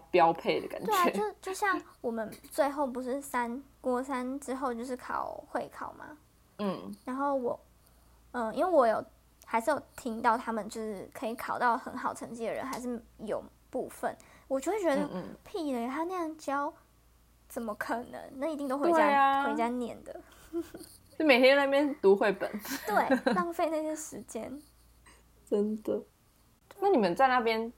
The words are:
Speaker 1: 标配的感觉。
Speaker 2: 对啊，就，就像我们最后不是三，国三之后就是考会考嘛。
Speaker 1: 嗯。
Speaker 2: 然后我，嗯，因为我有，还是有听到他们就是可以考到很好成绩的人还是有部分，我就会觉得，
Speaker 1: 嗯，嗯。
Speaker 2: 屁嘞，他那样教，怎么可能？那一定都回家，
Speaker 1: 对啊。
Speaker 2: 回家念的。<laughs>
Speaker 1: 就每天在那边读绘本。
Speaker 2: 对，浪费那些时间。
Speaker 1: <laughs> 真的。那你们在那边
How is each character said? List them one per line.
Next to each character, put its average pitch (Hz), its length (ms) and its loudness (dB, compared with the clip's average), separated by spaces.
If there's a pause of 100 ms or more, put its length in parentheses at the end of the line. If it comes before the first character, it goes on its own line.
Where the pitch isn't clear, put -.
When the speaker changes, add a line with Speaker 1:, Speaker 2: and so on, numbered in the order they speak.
Speaker 1:
标 170 220 8
配 170 300 0
的 - 80 -6
感 - 100 -8
觉。 - 60 -8
Speaker 2:
对 427 100 2
啊， 359 140 6
就， 415 320 -2
就 381 120 -8
像 381 240 0 (220)
我 254 100 -4
们 220 220 -4 (180)
最 285 200 2
后 285 180 -2
不 247 160 -6
是 254 180 -4
三， 240 400 -4 (200)
国 254 200 0
三 262 380 -4
之 262 160 -6
后 254 180 -2
就 233 120 -8
是 262 100 -6
考 - 540 -6
会 - 180 -4
考 - 260 -12
嘛。 - 240 -16 (420)
Speaker 1:
嗯。 196 440 -4
Speaker 2:
然 254 140 -6
后 277 180 0
我， 247 240 -2 (720)
嗯， 226 240 -4
因 294 100 2
为 381 60 2
我 277 160 8
有， 214 160 2 (400)
还 - 160 0
是 233 120 2
有 262 100 0 (160)
听 226 240 -8
到 233 160 4
他 233 160 -6
们 208 160 -4
就 226 100 -10
是 214 340 -8
可 - 140 -6
以 226 80 -4
考 - 240 -4
到 233 180 4
很 254 200 -10
好 247 160 -2
成 233 200 -12
绩 226 120 -8
的 185 80 -4
人 110 120 -6
还 - 140 -6
是 240 240 -6 (140)
有 190 260 -6 (260)
部 220 200 -6
分， - 260 -6 (320)
我 269 100 -2
就 269 140 -2
会 427 100 0
觉 320 140 2
得， 294 80 0
Speaker 1:
嗯， 285 80 -6
嗯。 - 320 -10
Speaker 2:
屁 311 300 -6
嘞， 233 120 -4
他 277 200 -4
那 370 100 -6
样 320 220 -6
教， 285 360 -4 (760)
怎 - 120 -8
么 220 140 -6
可 - 200 -6
能？ 233 260 -8 (140)
那 277 120 -4
一 320 80 -4
定 277 140 -4
都 262 80 -2
回 294 160 2
家， 320 60 4
Speaker 1:
对 294 140 6
啊。 277 300 4
Speaker 2:
回 277 100 0
家 233 140 0
念 233 380 -6
的。 - 160 -14 (300)
<laughs> - 680 -10
Speaker 1:
就 320 60 2
每 254 140 8
天 262 180 8
在 277 80 4
那 277 40 0
边 277 320 2
读 196 140 8
绘 202 160 4
本。 - 180 -4 (380)
Speaker 2:
对， 269 460 2
浪 349 200 0
费 330 160 0
那 311 120 -2
些 311 120 -4
时 - 280 -10
间。 247 360 -10 (420)
Speaker 1:
<laughs> - 460 -20
真 214 360 0
的。 214 200 -2 (800)
那 392 80 4
你 381 80 8
们 180 180 4
在 269 140 6
那 254 100 4
边 226 380 0